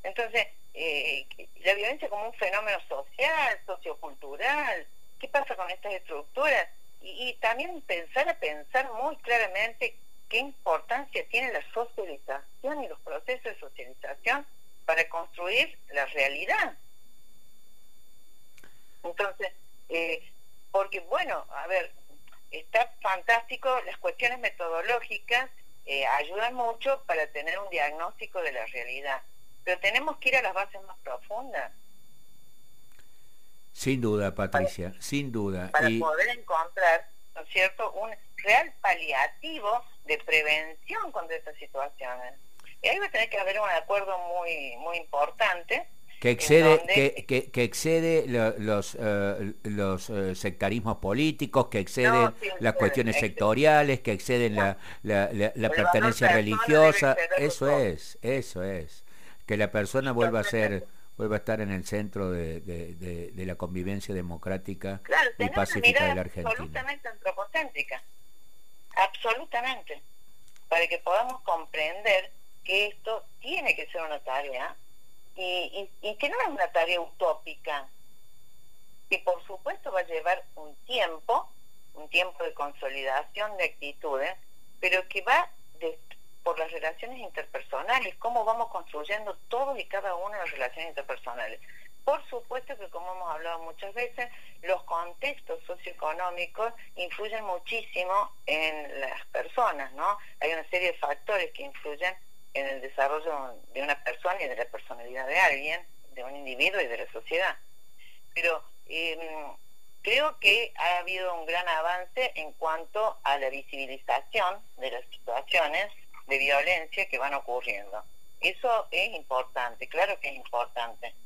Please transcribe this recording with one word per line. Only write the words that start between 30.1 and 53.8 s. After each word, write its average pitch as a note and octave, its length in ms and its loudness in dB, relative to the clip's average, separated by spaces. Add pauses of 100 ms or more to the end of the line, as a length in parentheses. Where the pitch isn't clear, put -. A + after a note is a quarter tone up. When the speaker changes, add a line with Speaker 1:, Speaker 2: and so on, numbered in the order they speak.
Speaker 1:
que - 120 -2
ir C4 80 4
a B3+ 40 6
las F#3+ 120 -2
bases G3 300 -4
más - 200 -12
profundas. F#3 680 -6 (2000)
Speaker 2:
Sin C3+ 280 2
duda, G#2 320 4
Patricia, G2 580 2
Speaker 1:
Para, - 100 -10
Speaker 2:
sin C#3+ 300 -2
duda. F#2+ 400 0
Speaker 1:
para D3 180 6
Speaker 2:
Y A2+ 100 2
Speaker 1:
poder D#3+ 300 2
encontrar, E3+ 800 2 (260)
¿no E3 60 -8
es - 80 -12
cierto?, F#3+ 440 2
un G#3 160 -4 (280)
real A#3 440 4
paliativo G3+ 1040 0 (220)
de D3+ 140 2
prevención D#3 920 2
contra D#3+ 240 -4
estas D3+ 220 -8
situaciones. B2+ 760 -6 (480)
Y - 60 4
ahí E4+ 120 4
va G4+ 80 0
a - 40 -6
tener A3 180 2
que G3+ 100 -2
haber G3 200 0
un G3+ 100 2
acuerdo F#3+ 500 2
muy, E3+ 580 -4
muy E3+ 200 -4
importante, F3 880 2 (320)
Speaker 2:
que A#2+ 100 4
Speaker 1:
en A#2+ 60 6
Speaker 2:
excede, D#3+ 420 10
Speaker 1:
donde E3+ 160 2
Speaker 2:
que, C#3 320 6
que, C3 260 2
que B2 120 4
excede E3 640 4
lo, A2+ 300 4
los, G#2 400 2
eh, G2+ 560 2 (100)
los, G2 460 0
eh, F#2+ 260 0
sectarismos G#2 640 0
políticos, C3+ 680 4
que G#2+ 120 2
exceden B2+ 340 6
Speaker 1:
No, - 260 8
sí, G3+ 100 -4 (100)
Speaker 2:
las A2+ 140 6
Speaker 1:
sí, - 60 2
Speaker 2:
cuestiones A2+ 360 6
Speaker 1:
excede. B2 140 4
Speaker 2:
sectoriales, C#3 720 8